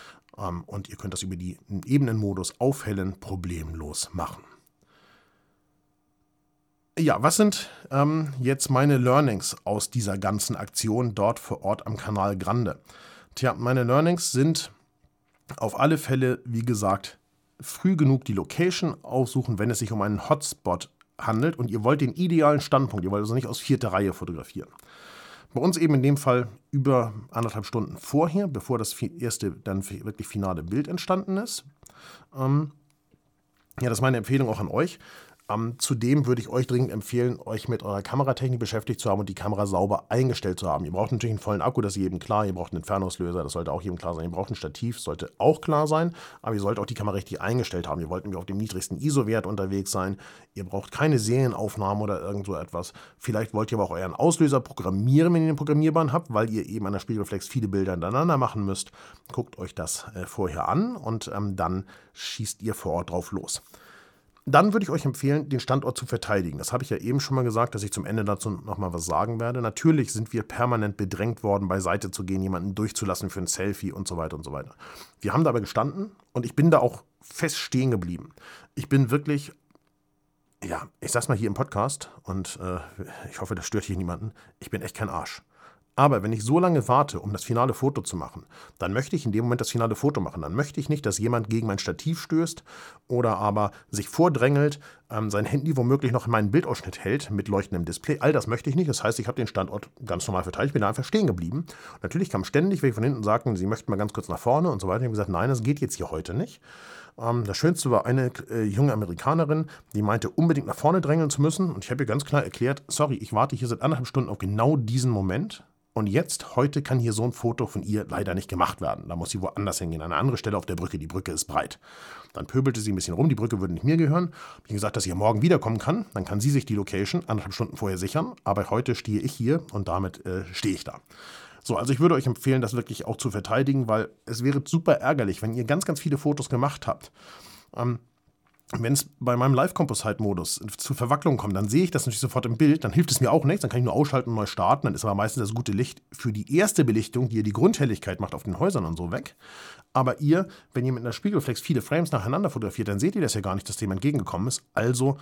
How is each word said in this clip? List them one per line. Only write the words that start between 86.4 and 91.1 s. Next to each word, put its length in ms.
so 160
lange 300
warte, 320
um 120
das 120
finale 300
Foto 260
zu 160
machen, 300
dann 160
möchte 200
ich 120
in 60
dem 120
Moment 160
das 80
finale 260
Foto 280
machen. 180
Dann 140
möchte 260
ich 80
nicht, 160
dass 140